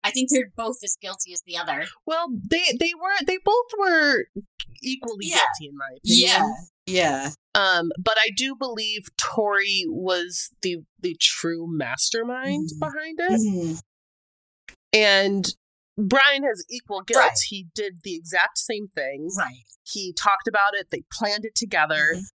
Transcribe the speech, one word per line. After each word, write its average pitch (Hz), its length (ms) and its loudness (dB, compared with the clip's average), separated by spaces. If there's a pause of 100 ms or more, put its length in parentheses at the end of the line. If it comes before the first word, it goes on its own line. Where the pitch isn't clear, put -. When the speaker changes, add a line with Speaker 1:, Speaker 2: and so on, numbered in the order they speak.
Speaker 1:
I 208 80 0
think 262 200 0
they're 254 240 2
both 226 280 -6
as 196 180 -4
guilty 190 320 -8
as 175 120 -10
the 170 120 -8
other. 160 280 -4 (200)
Speaker 2:
Well, 330 260 -2
they, 247 480 0
they 339 200 -4
were, 370 260 -2
they 370 180 0
both 480 220 4 (120)
were 320 480 4 (560)
equally 254 460 -6
Speaker 1:
Yeah. 330 100 2 (220)
Speaker 2:
guilty, 156 120 -14
in 285 60 -16
my - 200 -10
opinion. 240 300 6
Speaker 1:
Yeah. 220 260 4 (320)
Yeah. 147 440 2 (260)
Speaker 2:
Um, 180 440 4
but 220 180 2
I 226 180 4
do 262 200 -2
believe 220 520 -8 (100)
Tori 196 680 0
was 175 640 -2 (100)
the, 175 160 -2 (240)
the 165 180 -4
true 165 500 -2
mastermind 240 1000 -2
Speaker 1:
Mm-hmm. 302 80 -12
Speaker 2:
behind 311 400 -6
it. 349 120 0 (100)
Speaker 1:
Mm-hmm. 180 320 -2 (1200)
Speaker 2:
And 196 520 4 (520)
Brian 277 460 4
has 226 260 -2
equal 208 320 -10
guilt. 226 180 4
Speaker 1:
Right. - 180 4 (120)
Speaker 2:
He 190 260 -12
did 190 280 -6
the 185 120 -8
exact 175 420 0
same 208 300 -4
thing. 143 500 -6
Speaker 1:
Right. 131 260 -6 (200)
Speaker 2:
He 190 300 -8
talked 202 340 2
about 202 260 2
it. 196 180 -6
They - 200 -6
planned 208 340 -2
it 214 100 -10
together. 160 600 2
Speaker 1:
Mm-hmm. 185 60 -8 (140)